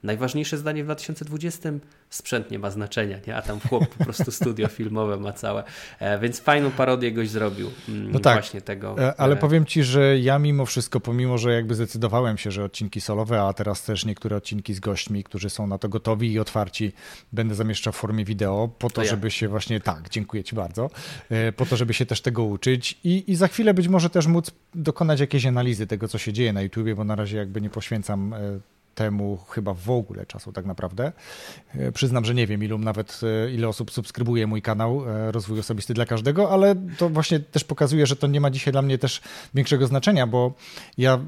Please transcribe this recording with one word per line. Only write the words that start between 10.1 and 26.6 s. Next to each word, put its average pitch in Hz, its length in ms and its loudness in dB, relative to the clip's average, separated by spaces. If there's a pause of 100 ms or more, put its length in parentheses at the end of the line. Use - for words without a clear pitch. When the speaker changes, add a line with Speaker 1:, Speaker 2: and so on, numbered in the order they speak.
Speaker 2:
ja 131 200 4
mimo 143 260 2
wszystko, - 340 -2
pomimo 123 380 0
że 120 160 2
jakby 117 220 0
zdecydowałem 113 600 0
się, 104 140 -6
że 101 120 -4
odcinki 101 380 -6
solowe, 107 400 0
a 98 120 2
teraz 101 300 -4
też 107 220 -2
niektóre 104 320 -4
odcinki 104 360 -6
z 95 60 -6
gośćmi, 101 440 -4
którzy 98 260 -6
są 104 180 -4
na 98 100 -2
to 107 120 -4
gotowi 113 440 0
i 107 60 2
otwarci, 104 520 -2 (420)
będę 113 220 0
zamieszczał 110 380 -2
w - 20 -6
formie 107 300 -2
wideo, 104 440 0 (100)
po 123 100 0
to, - 60 -8
Speaker 1:
To 113 80 0
ja. 107 60 2
Speaker 2:
żeby 107 220 0
się - 160 -2
właśnie, 104 320 -2
tak, 85 300 -6
dziękuję 104 340 -4
ci - 120 -8
bardzo, 107 340 -4 (400)
e, 113 220 2
po 123 140 0
to, 123 120 0
żeby 117 160 2
się 127 120 2
też - 160 -2
tego 120 220 0
uczyć 117 600 0
i, 185 280 2
i 180 40 4
za 180 120 4
chwilę 214 260 4
być 180 140 4
może 175 220 4
też 160 180 2
móc 170 240 4 (240)
dokonać 156 440 2
jakiejś 135 260 2
analizy 123 420 2
tego, 107 200 -2
co 110 100 -6
się 107 160 -4
dzieje 113 200 2
na 98 80 0